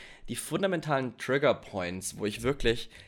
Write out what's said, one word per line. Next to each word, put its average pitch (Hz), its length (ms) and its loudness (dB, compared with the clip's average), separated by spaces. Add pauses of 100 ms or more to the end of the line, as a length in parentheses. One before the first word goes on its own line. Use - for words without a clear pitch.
(280)
die 123 80 -4
fundamentalen 151 800 0
Trigger 131 360 4
Points, 92 640 -4
wo 104 80 -2
ich 107 160 -2
wirklich 120 460 2 (200)